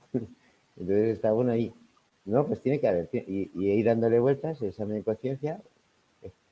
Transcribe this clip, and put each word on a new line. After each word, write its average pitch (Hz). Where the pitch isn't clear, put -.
<laughs> -
Entonces 101
está 110
uno 123
ahí, 113
no, 123
pues 220
tiene 143
que 131
haber, 87
ti-, 120
y, 98
y 98
ahí 107
dándole 113
vueltas, 139
el 104
examen 107
de 101
conciencia, 135